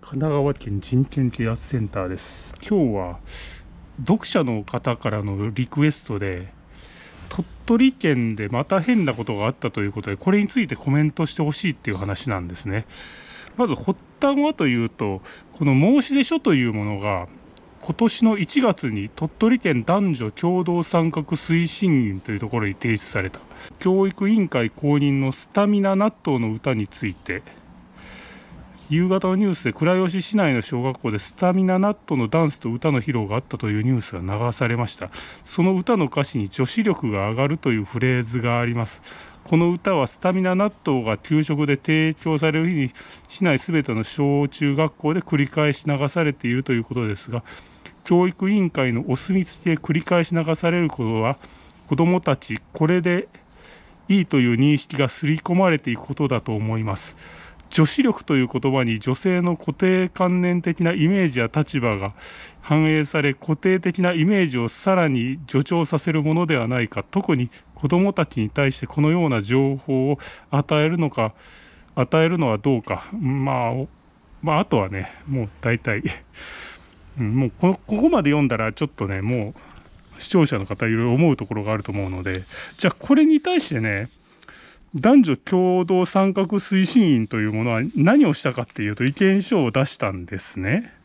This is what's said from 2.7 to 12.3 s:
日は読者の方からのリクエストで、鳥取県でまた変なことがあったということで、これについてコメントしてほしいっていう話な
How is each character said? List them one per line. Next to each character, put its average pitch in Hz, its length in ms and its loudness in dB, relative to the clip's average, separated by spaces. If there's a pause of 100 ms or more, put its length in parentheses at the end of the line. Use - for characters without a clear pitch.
日 101 60 -2
は 90 240 -6 (800)
読 170 260 0
者 - 160 0
の 113 220 -2
方 120 320 -4
か - 140 -4
ら 104 120 -4
の 101 300 -4
リ 123 160 -4
ク 147 180 0
エ 151 60 2
ス - 120 -12
ト 107 140 -6
で、 95 340 -8 (760)
鳥 - 180 -6 (180)
取 254 280 4
県 123 420 0
で 104 140 -6
ま 123 160 -2
た 190 160 0
変 208 240 2
な 131 100 0
こ 113 100 -8
と 110 120 -4
が 101 100 -2
あ 120 40 2
っ - 40 -6
た - 160 -6
と 107 120 -6
い 101 40 -2
う 101 60 -6
こ 104 100 -8
と - 80 -6
で、 101 60 -4
こ 190 160 0
れ 208 100 4
に 202 60 -2
つ 262 120 -2
い 208 60 0
て - 80 -6
コ - 160 -4
メ 147 120 4
ン 151 100 0
ト 160 140 -4
し - 100 -10
て 165 60 -2
ほ 151 100 -2
し 180 160 -4
い 151 60 -2
っ - 20 -
て - 160 -8
い - 20 -4
う - 20 -6
話 98 320 -6
な 98 120 -4